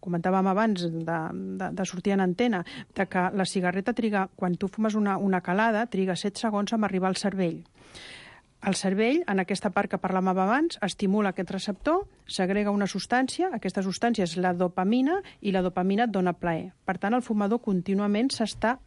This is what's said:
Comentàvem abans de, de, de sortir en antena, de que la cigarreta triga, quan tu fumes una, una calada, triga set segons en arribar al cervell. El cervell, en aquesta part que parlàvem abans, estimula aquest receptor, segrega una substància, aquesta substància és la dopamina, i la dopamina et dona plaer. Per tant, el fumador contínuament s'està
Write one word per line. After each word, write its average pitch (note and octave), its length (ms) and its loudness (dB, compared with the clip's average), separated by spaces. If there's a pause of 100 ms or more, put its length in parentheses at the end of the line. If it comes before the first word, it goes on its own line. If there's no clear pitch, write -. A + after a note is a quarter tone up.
Comentàvem F#3 480 0
abans G3+ 320 2
de, E3 320 -4 (420)
de, F#3 160 -4
de F#3 140 -2
sortir F#3 260 -2
en G3 80 4
antena, F#3+ 380 2 (340)
de G3 140 0
que F3+ 160 0 (100)
la F#3+ 160 2
cigarreta F#3 480 0
triga, G#3 380 0
quan F3+ 240 0
tu G3 80 -2
fumes A3 320 0
una, G3+ 180 2
una F#3+ 240 2
calada, A3 460 2
triga F#3+ 320 0
set G#3 180 -4
segons G#3 380 0
en A3 100 2
arribar F#3+ 240 2
al F3+ 80 0
cervell. F3+ 460 -2 (1000)
El F#3+ 160 2
cervell, A3 480 2
en G3 160 2
aquesta F#3+ 320 -2
part G3+ 160 2
que F#3 80 -2
parlàvem F#3 400 2
abans, B3+ 460 2
estimula G3 480 0
aquest F3+ 180 -4
receptor, C#4+ 540 -2 (260)
segrega G3+ 400 0
una G3+ 160 0
substància, B3+ 640 0
aquesta G3 320 -2
substància G#3+ 400 0
és E3 160 -2
la F3+ 160 2
dopamina, G3+ 600 2 (240)
i G3+ 100 0
la F#3 140 2
dopamina F#3+ 420 2
et G#3 80 -4
dona F#3 160 2
plaer. F3 380 -4 (160)
Per F#3 120 -4
tant, G#3 200 0
el B3 80 -2
fumador G#3+ 400 0
contínuament G3+ 680 2
s'està A3+ 560 0